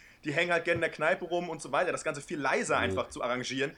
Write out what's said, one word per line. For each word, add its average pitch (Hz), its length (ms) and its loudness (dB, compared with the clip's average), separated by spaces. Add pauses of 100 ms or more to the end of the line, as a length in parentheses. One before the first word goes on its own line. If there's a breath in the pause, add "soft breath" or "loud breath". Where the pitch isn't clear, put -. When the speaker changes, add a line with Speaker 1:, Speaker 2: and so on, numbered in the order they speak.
(240 loud breath)
Speaker 1:
die 151 100 -2
hängen 175 180 2
halt 170 120 4
gerne 170 140 2
in 165 40 -4
der 156 80 2
Kneipe 175 360 0
rum 175 240 -2
und 160 120 -8
so 139 100 -12
weiter. 160 200 2
Das 135 120 -4
Ganze 143 180 -4
viel 160 180 -6
leiser 151 380 2
Speaker 2:
Mhm. 113 60 2
Speaker 1:
einfach 117 260 0
zu - 120 -8
arrangieren. 127 560 -2